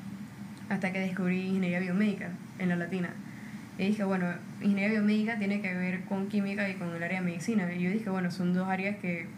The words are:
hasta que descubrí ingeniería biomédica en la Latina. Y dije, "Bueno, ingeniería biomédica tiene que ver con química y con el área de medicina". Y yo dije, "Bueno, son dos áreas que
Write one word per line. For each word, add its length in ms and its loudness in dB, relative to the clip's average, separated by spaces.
hasta 220 0
que 100 -2
descubrí 400 0
ingeniería 380 2
biomédica 500 2
en 120 2
la 80 2
Latina. 320 -2
Y 100 2
dije, 160 2
"Bueno, 220 2
ingeniería 380 4
biomédica 380 4
tiene 240 0
que 140 -2
ver 300 0
con 240 0
química 380 2
y 80 -2
con 200 -4
el 80 -4
área 160 0
de 60 0
medicina". 460 2
Y 120 0
yo 80 4
dije, 180 0
"Bueno, 220 0
son 220 2
dos 140 2
áreas 300 0
que 300 -2